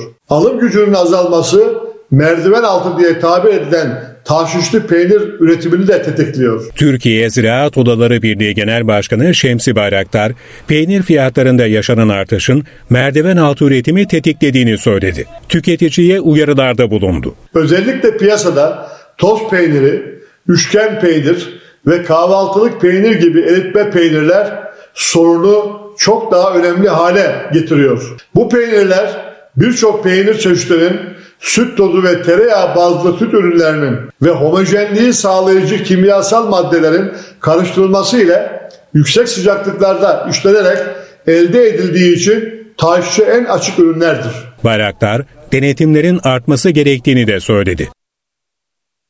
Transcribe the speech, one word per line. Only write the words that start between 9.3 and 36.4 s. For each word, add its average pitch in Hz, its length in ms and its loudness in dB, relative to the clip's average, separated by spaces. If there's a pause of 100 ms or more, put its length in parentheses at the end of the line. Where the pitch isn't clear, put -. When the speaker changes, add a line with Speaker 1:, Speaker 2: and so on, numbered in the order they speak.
Speaker 2:
Şemsi 120 400 0
Bayraktar, 104 560 -2 (360)
peynir 165 340 0
fiyatlarında 131 680 2
yaşanan 110 420 0
artışın 104 540 -2 (260)
merdiven 139 480 2
altı 147 280 2
üretimi 151 420 0
tetiklediğini 131 680 0
söyledi. 95 480 -2 (240)
Tüketiciye 170 720 0
uyarılarda 135 720 2
bulundu. 92 440 -2 (180)
Speaker 1:
Özellikle 196 640 0
piyasada 165 720 0 (280)
toz 214 320 -2
peyniri, 151 720 0 (280)
üçgen 202 520 0
peynir 165 640 -2 (240)
ve 175 160 0
kahvaltılık 185 760 0
peynir 190 340 2
gibi 165 240 2
eritme 185 520 0
peynirler 165 680 0 (340)
sorunu 185 880 0 (160)
çok 226 340 0
daha 185 220 2
önemli 175 360 0
hale 175 460 0 (180)
getiriyor. 143 640 0 (180)
Bu 226 140 0
peynirler 208 600 0 (460)
birçok 214 480 0
peynir 196 360 0
çeşitlerinin 175 600 0 (400)
süt - 380 -2
tozu 185 260 2
ve 175 180 0
tereyağı 185 540 2
bazlı 175 420 0
süt 226 160 -4
ürünlerinin 156 680 0 (220)
ve 156 80 2
homojenliği 196 840 0
sağlayıcı 190 680 0
kimyasal 196 680 2